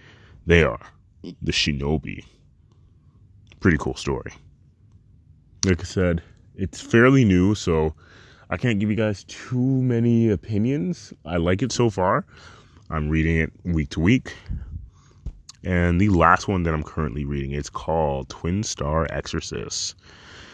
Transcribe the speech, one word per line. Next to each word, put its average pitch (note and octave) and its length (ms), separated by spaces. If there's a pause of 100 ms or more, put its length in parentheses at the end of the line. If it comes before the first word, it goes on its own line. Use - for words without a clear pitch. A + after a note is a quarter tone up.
(460)
They E2+ 180
are A#1+ 160 (440)
the E2 280
Shinobi. D2 720 (1400)
Pretty E2+ 180
cool C2 180
story. - 360 (1300)
Like F2+ 160
I - 20
said, F2+ 400 (320)
it's - 240
fairly B2+ 460
new, F#2+ 300
so D#2+ 380 (560)
I F2 60
can't A2 240
give G#2+ 100
you G#2+ 60
guys G#2+ 300
too B2+ 560
many A#2 480
opinions. B2 840 (140)
I E2 100
like F2 260
it B2+ 120
so A#2+ 160
far. G2+ 360 (640)
I'm D2+ 200
reading D#2+ 260
it D#2+ 160 (140)
week D#2+ 240
to - 100
week. A2+ 340 (1300)
And F2 360
the G#2 100
last F2 380
one F#2 160
that E2 100
I'm D#2 100
currently C#2+ 420
reading, C#2 260
it's C#2+ 180
called D2 600
Twin F#2+ 340
Star D2+ 460
Exorcist. - 840 (580)